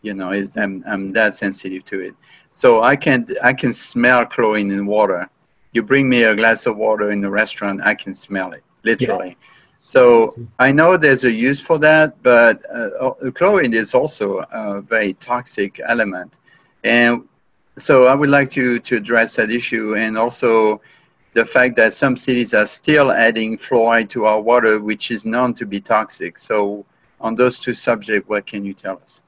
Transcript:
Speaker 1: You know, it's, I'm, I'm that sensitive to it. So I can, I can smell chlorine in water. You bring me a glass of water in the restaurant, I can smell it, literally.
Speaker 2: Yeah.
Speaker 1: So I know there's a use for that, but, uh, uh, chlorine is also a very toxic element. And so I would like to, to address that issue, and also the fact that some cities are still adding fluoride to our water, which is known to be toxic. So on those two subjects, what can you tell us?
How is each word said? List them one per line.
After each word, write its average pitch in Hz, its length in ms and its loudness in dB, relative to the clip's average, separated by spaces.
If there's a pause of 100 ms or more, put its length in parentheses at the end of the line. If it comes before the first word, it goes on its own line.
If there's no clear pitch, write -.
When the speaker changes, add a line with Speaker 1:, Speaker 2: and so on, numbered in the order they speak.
Speaker 1:
You 104 120 -8
know, 92 160 -8
it's, 98 260 -6
I'm, 98 300 -6
I'm 98 260 -8
that 107 220 0
sensitive 95 520 -8
to 98 140 -10
it. 90 140 -12 (380)
So 117 300 4
I 127 140 4
can, 135 300 0 (160)
I 127 100 4
can 131 200 -2
smell 123 540 0
chlorine 107 440 0
in 101 160 -4
water. 98 420 0 (440)
You 117 100 -2
bring 135 260 2
me 123 140 4
a 110 120 4
glass 113 320 2
of 110 100 -2
water 107 340 0
in 104 100 -2
the 98 80 -4
restaurant, 101 560 -4
I 107 100 0
can 92 200 -12
smell 92 380 -8
it, 65 100 -20 (220)
literally. 107 440 -2
Speaker 2:
Yeah. 90 60 -20 (460)
Speaker 1:
So 120 540 4 (240)
I 131 140 2
know 165 240 4
there's 139 280 2
a 123 60 4
use 123 300 -2
for 160 200 -2
that, 156 420 4
but, 117 500 4
uh, 117 180 -8 (160)
uh, 131 260 -6
chlorine 175 420 0
is 113 180 -2
also 117 460 -2 (120)
a 104 300 -8
very 104 340 -4
toxic 120 680 -8
element. 98 540 -4 (460)
And 120 400 -2 (520)
so 131 300 4
I 131 80 6
would 143 160 0
like 139 220 2
to, 123 260 -2
to 120 180 -4
address 113 400 -2
that 110 140 -2
issue, 113 460 -4
and 110 200 -4
also 113 640 0 (520)
the 113 120 0
fact 127 320 2
that 110 160 4
some 131 240 0
cities 123 380 -2
are 107 120 2
still 147 440 2
adding 113 480 0
fluoride 113 520 2
to 110 160 -2
our 107 140 2
water, 113 380 2
which 107 320 -6
is 113 140 -8
known 120 300 -2
to 117 120 -10
be 101 140 -8
toxic. 104 580 -4
So 104 480 -4 (340)
on 113 140 -6
those 123 240 0
two 123 160 -8
subjects, 107 540 -4
what 104 180 -4
can 101 180 -10
you 98 100 -10
tell 95 280 -12
us? - 260 -20